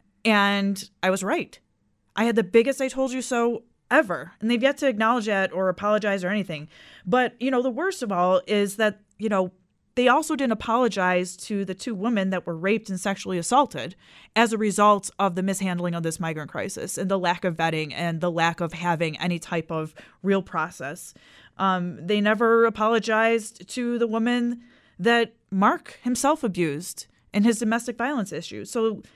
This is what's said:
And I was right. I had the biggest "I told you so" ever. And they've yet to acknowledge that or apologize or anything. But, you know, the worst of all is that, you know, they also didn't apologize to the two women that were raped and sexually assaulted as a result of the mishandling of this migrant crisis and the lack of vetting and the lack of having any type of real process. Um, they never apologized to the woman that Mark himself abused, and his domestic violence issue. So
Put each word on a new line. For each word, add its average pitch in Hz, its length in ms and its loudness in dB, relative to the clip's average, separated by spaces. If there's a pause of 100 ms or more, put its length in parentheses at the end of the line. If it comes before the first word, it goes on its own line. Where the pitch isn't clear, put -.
(240)
And 202 640 2 (140)
I 185 80 2
was 190 120 0
right. 277 380 -4 (560)
I 214 80 2
had 233 100 2
the 226 80 4
biggest 233 380 4
"I 262 80 0
told 262 240 -2
you 262 100 -4
so" 233 400 0 (300)
ever. 180 480 2
And 220 100 -2
they've 240 100 0
yet 277 180 2
to 285 100 2
acknowledge 220 380 0
that 196 260 0
or 185 160 0
apologize 202 560 0
or 180 60 -2
anything. 165 380 -4 (380)
But, 240 340 0
you 262 100 0
know, 247 120 2
the 262 80 0
worst 339 320 -4
of 214 80 -6
all 180 360 2
is 202 300 0
that, 214 240 0 (180)
you 214 120 -2
know, 185 220 0 (420)
they 247 140 6
also 302 280 4
didn't 247 160 0
apologize 190 840 0
to 202 280 -6
the 185 100 -8
two 233 200 -8
women 196 340 0
that 185 160 -2
were 170 100 -6
raped 196 360 -2
and 185 100 -6
sexually 190 380 -4
assaulted 170 580 0 (400)
as 226 160 4
a 220 60 -2
result 208 600 4
of 190 180 0
the 185 60 -2
mishandling 180 520 -2
of 170 80 -6
this 160 180 -6
migrant 156 300 -6
crisis - 480 -8
and 190 120 -2
the 196 80 0
lack 180 260 -2
of 170 120 -2
vetting 160 380 -2
and 165 260 -4
the 175 100 0
lack 165 300 0
of 170 140 -4
having 165 440 -2
any 175 200 -2
type 165 320 -6
of 160 240 -6 (280)
real 196 200 2
process. 170 720 -8 (420)
Um, 180 500 -2
they 208 140 2
never 226 460 4
apologized 220 1040 0
to 240 280 -4
the 233 80 2
woman 240 540 -2 (380)
that 233 360 2 (160)
Mark 214 520 0
himself 277 420 0
abused, 170 640 -4 (320)
and 208 80 4
his 233 140 4
domestic 233 360 -2
violence 240 360 -2
issue. 139 320 -10
So 220 360 -2 (160)